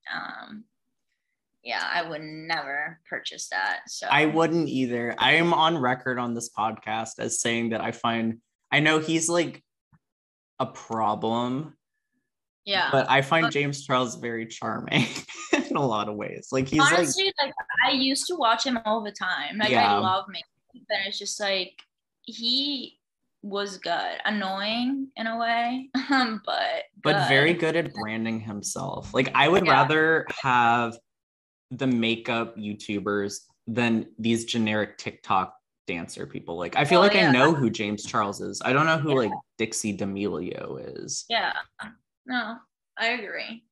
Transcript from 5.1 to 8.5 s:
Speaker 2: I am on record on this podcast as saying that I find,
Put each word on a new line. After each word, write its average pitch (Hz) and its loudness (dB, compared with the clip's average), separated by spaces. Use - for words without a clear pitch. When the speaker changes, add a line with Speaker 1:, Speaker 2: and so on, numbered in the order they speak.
Speaker 2:
I 127 4
am 170 4
on 160 2
record 123 0
on 120 -4
this 117 -6
podcast 110 -4
as 117 -4
saying 117 0
that 113 -2
I 110 -2
find, 113 -2